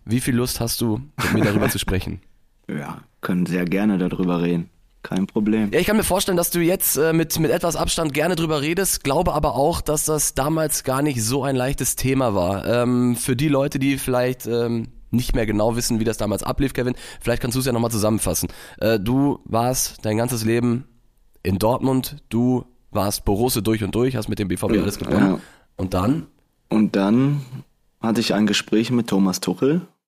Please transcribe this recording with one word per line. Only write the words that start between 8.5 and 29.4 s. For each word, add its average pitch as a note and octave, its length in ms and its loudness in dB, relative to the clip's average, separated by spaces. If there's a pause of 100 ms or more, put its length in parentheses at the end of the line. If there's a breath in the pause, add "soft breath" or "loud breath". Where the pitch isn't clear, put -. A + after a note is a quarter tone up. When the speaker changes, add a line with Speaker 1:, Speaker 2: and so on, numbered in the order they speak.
Speaker 1:
redest, F3 420 -2
glaube D#3 280 0
aber D3 220 0
auch, D3 260 0
dass D3+ 240 -2
das D#3 300 -2
damals D#3 480 0
gar C3+ 200 0
nicht C3 220 0
so B2+ 200 -2
ein C3+ 100 0
leichtes C3 420 -2
Thema C3 380 2
war. F#2+ 320 0
Ähm, B2 480 2
für A#2+ 220 -2
die D3+ 120 0
Leute, C#3 300 0
die C3+ 180 2
vielleicht, B2+ 500 -2
ähm, A#2 420 -2 (220)
nicht - 240 0
mehr A#2 120 2
genau G#2+ 300 2
wissen, A#2 240 0
wie A2 40 0
das A2 140 0
damals G#2 240 -2
ablief, C3+ 320 -2
Kevin, B2+ 200 -2 (260 loud breath)
vielleicht A#2 200 -2
kannst A#2 140 -2
du C3 60 0
es C3 60 -4
ja B2+ 60 0
nochmal A#2 200 0
zusammenfassen. G2 560 0 (320 loud breath)
Äh, A2+ 200 2
du C3 440 2
warst B2 600 -2
dein G#2+ 140 0
ganzes A#2 260 -2
Leben A#2+ 400 0 (580)
in F#2+ 160 0
Dortmund, C3 580 0 (120)
du B2 360 2 (260)
warst G2+ 340 -2
Borussia A2+ 380 2
durch A2 220 0
und F2+ 100 -4
durch, B2 220 0
hast G#2+ 120 -4
mit G#2 100 -4
dem G2+ 100 -2
B F#2 80 0
V G#2+ 100 -4
B G#2 140 2
alles - 180 -4
gewonnen. G2 360 2
Speaker 2:
Ja. - 40 -4 (380 loud breath)
Speaker 1:
Und F#2+ 180 -4
dann? B2+ 320 0 (420)
Speaker 2:
Und G#2+ 280 2
dann B2+ 440 4 (600)
hatte A2+ 180 2
ich - 140 0
ein G#2+ 120 4
Gespräch G#2+ 440 0
mit A#2+ 160 0
Thomas F#2+ 340 2